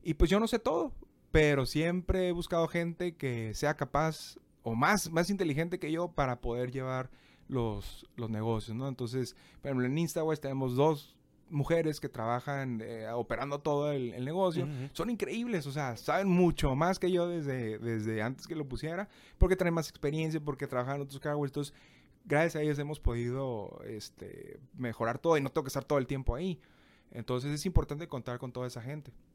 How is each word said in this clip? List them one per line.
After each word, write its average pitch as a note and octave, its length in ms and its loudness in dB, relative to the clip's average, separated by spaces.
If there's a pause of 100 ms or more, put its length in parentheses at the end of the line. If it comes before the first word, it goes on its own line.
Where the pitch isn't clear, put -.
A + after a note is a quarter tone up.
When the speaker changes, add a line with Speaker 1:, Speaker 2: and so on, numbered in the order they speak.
Speaker 1:
Y, D#3 120 0
pues, E3 140 6
yo G3 100 6
no A3+ 80 2
sé A3+ 120 0
todo, D#4 340 0 (380)
pero D3 340 6
siempre F3 640 0
he F3+ 40 2
buscado E3+ 360 0
gente E3+ 480 -4
que A#2 380 -4
sea D3 220 0
capaz D3+ 640 -2 (260)
o A2+ 120 -2
más, E3+ 340 4
más E3 200 2
inteligente F3 500 0
que D3+ 120 -4
yo E3+ 200 -2
para B2+ 300 -2
poder B2 300 -2
llevar C3 380 -4 (380)
los, A2+ 680 -4
los A2+ 140 -6
negocios, A2 480 -2
¿no? C3+ 100 -4
Entonces, B2+ 480 -4 (260)
por C#3 80 -6
ejemplo, B2+ 180 2
en C3+ 100 2
Instawash D#3+ 420 0
tenemos C3+ 360 -2
dos D3 400 2 (340)
mujeres D#3 500 2
que D3 80 -6
trabajan, B2 760 -2
eh, A2+ 320 -8
operando A#2+ 460 -4
todo D3 320 2
el, C3 220 -2
el A#2 100 -4
negocio. E3 420 2
Speaker 2:
Ujú. C#3 280 -6
Speaker 1:
Son F3+ 160 -2
increíbles, G#3+ 580 -2
o C#3 40 -6
sea, C3 260 -4
saben F#3 320 0
mucho E3+ 460 6
más E3+ 220 2
que F3+ 140 2
yo F3 160 2
desde, C3 520 -2
desde A2 420 0
antes B2+ 260 -4
que D3+ 80 -6
lo D3 140 -4
pusiera, D#3+ 400 -6 (280)
porque F#3 200 8
traen F3 160 4
más E3 160 0
experiencia, D#3 500 -2
porque C#3+ 280 -4
trabajan C3 300 -2
en C#3+ 40 -4
otros C3+ 180 -10
car D3 160 -2
wash. D3 140 0
Entonces, C#3+ 240 -4 (500)
gracias D#3+ 320 2
a D3+ 60 -2
ellos D3+ 180 2
hemos C#3+ 220 -6
podido, A#2+ 840 -2
este, - 720 -12 (180)
mejorar A#2+ 420 -2
todo E3 180 6
y C#3+ 40 4
no C3+ 80 0
tengo D#3 160 -2
que C3+ 40 -6
estar C3+ 140 -4
todo C#3+ 160 2
el B2+ 80 0
tiempo C3+ 280 0
ahí. F3 260 -4 (500)
Entonces, B2+ 400 -4
es D3 140 -6
importante E3 420 2
contar B2 320 -8
con B2+ 140 -10
toda B2+ 140 -6
esa A#2+ 140 -10
gente. C#3+ 300 -10 (240)